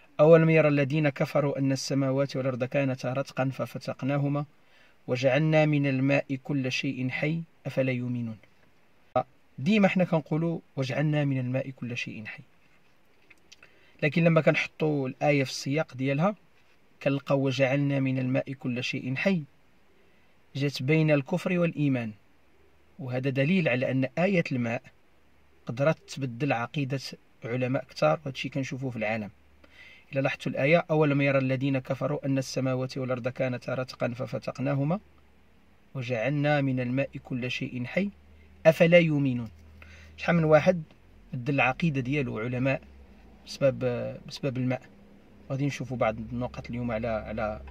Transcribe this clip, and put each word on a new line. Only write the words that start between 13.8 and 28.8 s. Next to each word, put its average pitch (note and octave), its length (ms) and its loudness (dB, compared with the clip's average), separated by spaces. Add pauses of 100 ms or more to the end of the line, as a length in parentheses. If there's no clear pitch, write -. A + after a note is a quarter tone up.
لكن D3+ 220 2
لما D#3+ 160 6
كنحطوا D3+ 680 0
الآية C#3+ 360 0
في B2+ 60 -8
السياق C#3+ 440 -4
ديالها C#3 400 0 (680)
كنلقاو: C#3 440 0
"وجعلنا C#3 540 2
من C3 180 0
الماء C3 340 -2
كل B2 320 -6
شيء B2+ 300 -6
حي"، F3+ 280 0 (1120)
جات C#3 260 -4
بين D#3 280 2
الكفر F3 480 0
والإيمان، C#3+ 540 0 (840)
وهذا C3 320 -4
دليل D3 380 2
على B2+ 220 0
أن C3 180 0 (100)
آية F3+ 340 2
الماء A#2+ 300 -2 (840)
قدرت C#3 440 -2
تبدل C3+ 420 -4
عقيدة C3 480 -4 (440)
علماء B2+ 400 -2
كتار، D#3 340 0
وهذا C#3 120 -10
الشيء C3+ 200 -8
كنشوفوه C3 400 -6